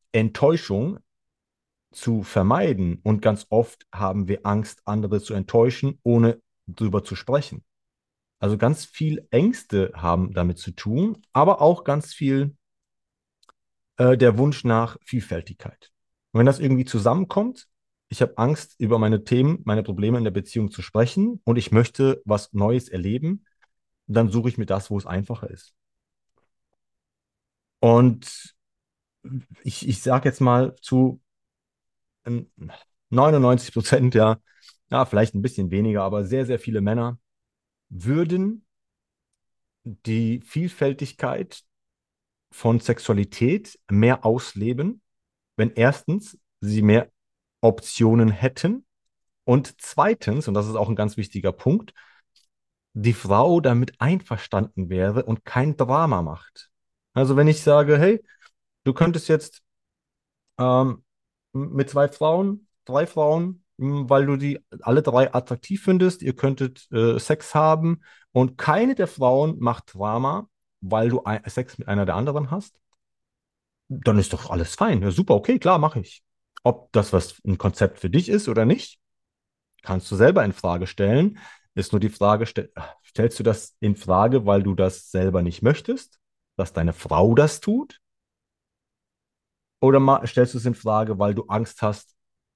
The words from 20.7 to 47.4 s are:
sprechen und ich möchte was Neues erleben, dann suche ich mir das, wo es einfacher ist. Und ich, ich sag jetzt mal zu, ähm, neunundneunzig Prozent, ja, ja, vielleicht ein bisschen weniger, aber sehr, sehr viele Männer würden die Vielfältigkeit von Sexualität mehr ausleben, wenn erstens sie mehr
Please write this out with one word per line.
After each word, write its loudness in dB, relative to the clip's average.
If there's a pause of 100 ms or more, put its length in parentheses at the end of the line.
sprechen -2
und 2
ich -4
möchte 2
was -2
Neues -2
erleben, -6 (640)
dann 2
suche 0
ich -6
mir -6
das, -4
wo -4
es -8
einfacher -8
ist. -20 (2000)
Und 2 (1080)
ich, -10
ich -4
sag 0
jetzt 0
mal 4
zu, 0 (1040)
ähm, -8 (580)
neunundneunzig 4
Prozent, 0
ja, 4 (500)
ja, 2
vielleicht 0
ein -2
bisschen -4
weniger, 0
aber -4
sehr, -4
sehr -4
viele -4
Männer -2 (680)
würden -4 (1160)
die -4
Vielfältigkeit -6 (920)
von 0
Sexualität -2 (100)
mehr 2
ausleben, -4 (540)
wenn 0
erstens -2 (220)
sie -2
mehr 4 (520)